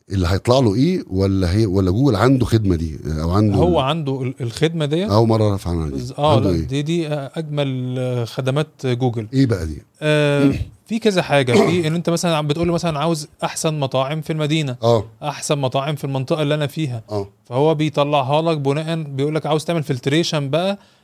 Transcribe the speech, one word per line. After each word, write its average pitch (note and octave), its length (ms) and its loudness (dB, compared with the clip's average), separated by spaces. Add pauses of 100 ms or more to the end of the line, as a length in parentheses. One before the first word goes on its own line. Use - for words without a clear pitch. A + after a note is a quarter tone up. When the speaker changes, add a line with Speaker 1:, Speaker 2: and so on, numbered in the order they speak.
Speaker 1:
اللي F#2 180 0
هيطلع G2 320 2
له G#2+ 160 4
إيه، E3 340 0
ولا F#2+ 420 2
هي، A2 140 2
ولا F#2 260 2
جوجل A#2+ 240 2
عنده A#2+ 300 4
خدمة G2+ 300 2
دي، D#2 240 -4 (220)
أو E2 100 0
عنده G#2 260 4
Speaker 2:
هو E3 220 4
Speaker 1:
ال-، C3 40 2
Speaker 2:
عنده C#3 380 -2
ال-، C3 200 -4
الخدمة D#3 440 -2
ديت. E3+ 240 -2
Speaker 1:
أول A2+ 180 4
مرة A2 220 4
أعرف G2 180 -4
عنها E2 220 -2
دي. C2+ 60 -6
Speaker 2:
بز-، B2+ 220 -8
آه، D3 180 4
Speaker 1:
عنده G2+ 160 2
Speaker 2:
لا، E2+ 40 2
Speaker 1:
إيه؟ E2 120 0
Speaker 2:
دي، C#3 140 -4
دي، D#3+ 260 -2
آه، C#3+ 280 -6
أجمل، C3+ 640 -4
آه، B2 260 -2
خدمات C#3 420 -2 (180)
جوجل. B2 480 -2
Speaker 1:
إيه C3+ 120 4
بقى F#2+ 200 0
دي؟ D2+ 180 -8 (180)
Speaker 2:
آه، C#3+ 520 2 (140)
Speaker 1:
<clears throat> - 200 -20
Speaker 2:
في A3 120 -2
كذا G3 220 2
حاجة. C3+ 320 2
في D#3+ 340 4
إن D#3+ 80 0
أنت E3+ 140 -2
مثلا E3+ 260 0
عم D3+ 120 -2
بتقول E3 200 -2
له F3 60 0
مثلا D#3+ 260 -2
عاوز D#3 280 -2 (160)
أحسن D#3 360 -4
مطاعم C3+ 420 -2
في E3 120 -6
المدينة. D3+ 500 -2
Speaker 1:
آه. A2+ 220 4 (180)
Speaker 2:
أحسن D3 340 -4
مطاعم C#3 380 -2
في - 80 -8
المنطقة C#3 380 -2
اللي D3 140 0
أنا D3+ 120 0
فيها. C3 420 -6
Speaker 1:
آه. G2+ 200 -4 (160)
Speaker 2:
فهو D3 300 2
بيطلعها D3 680 0
لك E3 160 0
بناء، D#3 460 -2
بيقول C#3+ 320 -2
لك D#3+ 100 -4
عاوز D3+ 200 -2
تعمل E3+ 180 -2
فلتريشن C#3+ 640 -2
بقى F#3 300 -2 (240)